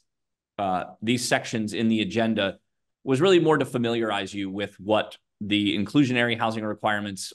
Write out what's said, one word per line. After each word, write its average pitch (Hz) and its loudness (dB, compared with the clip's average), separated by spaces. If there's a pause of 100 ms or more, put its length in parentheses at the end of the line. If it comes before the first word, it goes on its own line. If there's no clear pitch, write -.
(560)
uh, 92 -2 (180)
these 120 0
sections 113 -2
in 113 0
the 110 2
agenda 104 0 (440)
was 135 0
really 180 6
more 156 4
to 135 0
familiarize 117 -2
you 101 -6
with 98 -6
what 104 0 (220)
the 104 0
inclusionary 120 2
housing 113 -2
requirements 104 -4